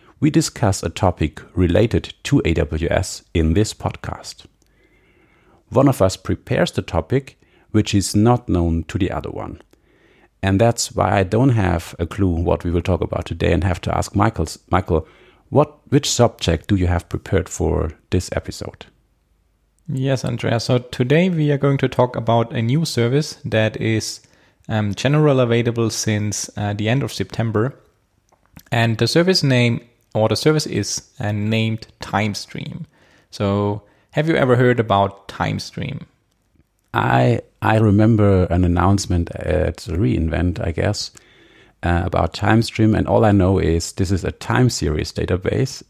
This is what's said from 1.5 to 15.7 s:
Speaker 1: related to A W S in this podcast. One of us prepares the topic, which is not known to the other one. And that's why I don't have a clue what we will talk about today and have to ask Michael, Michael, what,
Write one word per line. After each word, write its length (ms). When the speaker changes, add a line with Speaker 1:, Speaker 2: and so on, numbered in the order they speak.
Speaker 1:
related 600
to 220
A 80
W 360
S 320
in 200
this 200
podcast. 720
One 220
of 120
us 140
prepares 560
the 100
topic, 560
which 220
is 220
not 320
known 380
to 120
the 140
other 180
one. 320
And 180
that's 340
why 180
I 120
don't 260
have 500
a 80
clue 240
what 320
we 80
will 100
talk 200
about 240
today 260
and 140
have 160
to 140
ask 200
Michael, 320
Michael, 360
what, 300